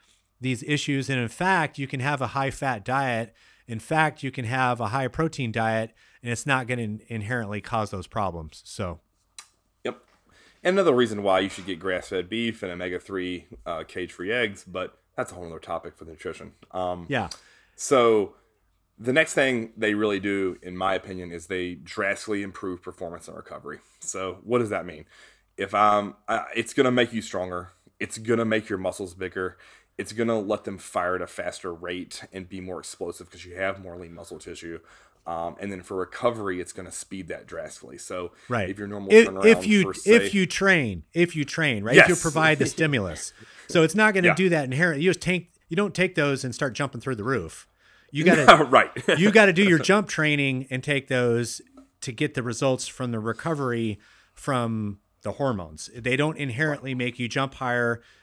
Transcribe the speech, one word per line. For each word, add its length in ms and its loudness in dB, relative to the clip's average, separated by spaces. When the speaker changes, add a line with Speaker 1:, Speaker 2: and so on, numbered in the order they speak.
Speaker 1:
these 220 -2
issues. 480 -2
And 100 0
in 80 -2
fact, 500 0
you 80 -6
can 140 -6
have 220 -2
a 60 -2
high-fat 560 -4
diet. 500 -2
In 120 -8
fact, 440 0
you 80 -4
can 140 -8
have 360 0
a 80 0
high-protein 640 -2
diet, 400 0
and 80 -6
it's 160 -4
not 200 2
gonna 160 -2
in-, 260 -6
inherently 520 -4
cause 300 -2
those 160 -8
problems. 580 -6
So. 360 -8
Speaker 2:
Yep. 140 -6
And 120 2
another 200 4
reason 280 2
why 180 4
you 80 0
should 180 -10
get 120 -6
grass-fed 500 -4
beef 340 -4
and 100 -6
omega-three, 760 -6
uh, 200 -6
cage-free 480 -8
eggs, 340 -4
but 320 -10
that's 160 -6
a 20 -16
whole 120 -12
other 120 -12
topic 380 -10
for 80 -20
the 80 -18
nutrition. 400 -12
Um, 360 -4
Speaker 1:
Yeah. 200 -2
Speaker 2:
So 580 4
the 140 -2
next 220 2
thing 420 0
they 180 2
really 260 0
do, 420 -2
in 140 -12
my 180 0
opinion, 360 -8
is 160 -12
they 280 -4
drastically 680 -4
improve 400 -10
performance 460 -12
and 80 -16
recovery. 440 -16
So 420 -8
what 160 0
does 120 0
that 160 -4
mean? 180 -16
If 160 -4
I'm, 400 4
I, 160 -2
it's 200 -2
gonna 160 4
make 220 2
you 100 -4
stronger. 500 -8
It's 180 -8
gonna 280 2
make 240 0
your 80 -2
muscles 360 -6
bigger. 440 -6
It's 140 -8
gonna 260 0
let 260 -2
them 140 -8
fire 380 -2
at 60 -4
a 40 -6
faster 480 -10
rate 580 -10
and 160 -12
be 140 -12
more 160 -10
explosive 520 -12
'cause 140 -20
you 120 -16
have 260 -4
more 160 -14
lean 160 -14
muscle 240 -16
tissue. 420 -12
Um, 340 -6
and 120 -6
then 100 -10
for 160 -6
recovery, 640 -2
it's 120 -10
gonna 200 -14
speed 360 -12
that 180 -12
drastically. 520 -14
So 340 -10
Speaker 1:
Right. 220 -2
Speaker 2:
if 80 -8
your 100 -6
normal 240 0
Speaker 1:
If, 160 10
Speaker 2:
turnaround 160 -2
Speaker 1:
if 220 6
you, 160 6
Speaker 2:
for, 80 0
Speaker 1:
if 100 -10
Speaker 2:
say 300 6
Speaker 1:
you 160 2
train, 560 0
if 240 2
you 80 -2
train, 400 -2
right? 140 4
If 100 12
you 60 6
Speaker 2:
Yes. 80 0
Speaker 1:
provide 360 4
the 80 2
Speaker 2:
<laughs> 100 -6
Speaker 1:
stimulus. 580 0
So 140 6
it's 120 4
not 200 6
gonna 140 6
Speaker 2:
Yeah. 60 6
Speaker 1:
do 140 4
that 160 4
inherently. 400 0
You 60 6
just 100 -2
take, 300 -2
you 80 -4
don't 180 0
take 200 0
those 300 0
and 100 -6
start 200 -2
jumping 280 -4
through 140 -4
the 80 -8
roof. 420 -4
You 120 -2
Speaker 2:
<laughs> 220 6
Speaker 1:
gotta, 200 10
Speaker 2:
Right. 240 6
<laughs> 140 4
Speaker 1:
you 140 6
gotta 200 8
do 120 4
your 160 6
jump 280 4
training 600 0
and 140 -6
take 240 -2
those 520 2
to 100 -8
get 220 -4
the 100 -4
results 420 0
from 240 -6
the 80 -4
recovery 800 -2
from 680 -2
the 100 -6
hormones. 600 -4
They 220 -2
don't 240 0
inherently 560 -2
make 240 -4
you 80 -2
jump 280 -2
higher, 460 0